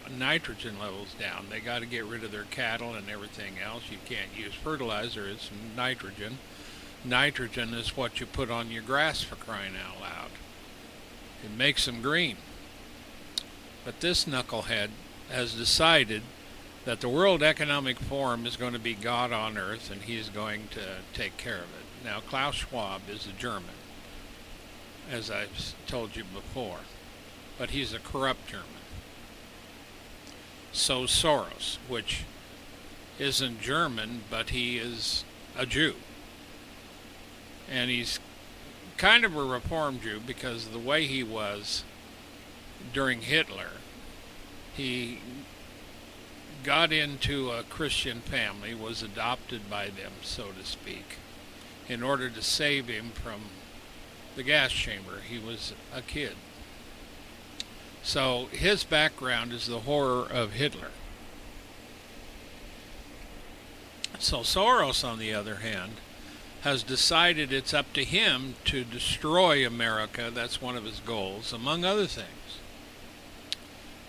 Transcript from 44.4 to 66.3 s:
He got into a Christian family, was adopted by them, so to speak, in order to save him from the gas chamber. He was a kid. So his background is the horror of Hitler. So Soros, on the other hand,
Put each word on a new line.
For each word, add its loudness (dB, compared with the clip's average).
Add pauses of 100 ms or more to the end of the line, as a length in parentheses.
He -2 (1400)
got 6
into 2
a -2
Christian 0
family, 0
was -4
adopted -2
by -2
them, -8 (100)
so -6 (120)
to -10
speak, -8 (720)
in -2
order 2
to -8
save 4
him -4
from -6 (920)
the -4
gas 8
chamber. -2
He -4
was -6 (200)
a -6
kid. -4 (1700)
So 4
his 6
background 4
is -2
the 0
horror 6
of 2
Hitler. 0 (3250)
So 4
Soros, 8
on 0
the 0
other 0
hand, -2 (720)